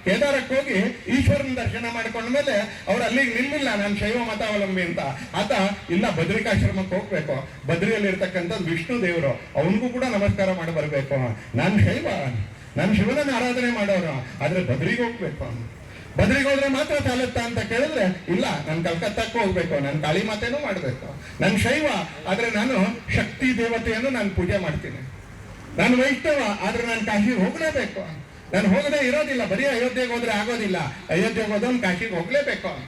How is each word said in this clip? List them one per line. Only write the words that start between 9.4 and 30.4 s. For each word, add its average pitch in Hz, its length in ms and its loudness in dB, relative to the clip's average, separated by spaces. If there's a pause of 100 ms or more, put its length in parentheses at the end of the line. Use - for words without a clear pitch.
ಅವನಿಗೂ 202 340 2
ಕೂಡ 247 140 -2
ನಮಸ್ಕಾರ 202 480 2
ಮಾಡಿ 165 240 -2
ಬರ್ಬೇಕು. 143 440 0 (380)
"ನಾನು 190 220 2
ಶೈವ, - 280 4 (680)
ನಾನು 185 180 2
ಶಿವನನ್ನ 269 400 2
ಆರಾಧನೆ 247 380 0
ಮಾಡೋರು, 190 420 0 (280)
ಆದ್ರೆ 175 200 2
ಬದ್ರಿಗೆ 185 400 0
ಹೋಗ್ಬೇಕು." 127 760 -6 (380)
ಬದ್ರಿಗೆ 262 320 4
ಹೋದ್ರೆ 269 180 4
ಮಾತ್ರ 294 280 0
ಸಾಲುತ್ತಾ 254 460 0
ಅಂತ 233 180 -2
ಕೇಳಿದ್ರೆ, 233 460 0 (220)
"ಇಲ್ಲ, 202 180 2 (220)
ನಾನು 160 160 -2
ಕಲ್ಕತ್ತಾಕ್ಕೂ 202 560 -2
ಹೋಗ್ಬೇಕು, 165 440 0
ನಾನು 139 180 0
ಕಾಳಿ 156 220 2
ಮಾತೆನೂ 220 420 -2
ಮಾಡ್ಬೇಕು, 180 420 -4 (340)
ನಾನು 196 160 4
ಶೈವ, 277 280 2 (420)
ಆದ್ರೆ 214 220 0
ನಾನು 233 260 0 (400)
ಶಕ್ತಿ 254 420 0
ದೇವತೆಯನ್ನು 226 520 0
ನಾನು 220 200 0
ಪೂಜೆ 185 280 0
ಮಾಡ್ತೀನಿ, 151 440 -4 (760)
ನಾನು 247 200 6
ವೈಷ್ಣವ, 269 440 2 (200)
ಆದ್ರೆ 233 260 0
ನಾನು 226 180 -2
ಕಾಶಿಗೆ 214 400 4
ಹೋಗ್ಲೇಬೇಕು, 285 580 -2 (500)
ನಾನು 196 140 4
ಹೋಗದೆ 285 400 4
ಇರೋದಿಲ್ಲ." 269 380 0
ಬರೀ 196 200 0
ಅಯೋಧ್ಯೆಗೆ 247 480 0
ಹೋದ್ರೆ 233 180 -2
ಆಗೋದಿಲ್ಲ, 208 460 0 (320)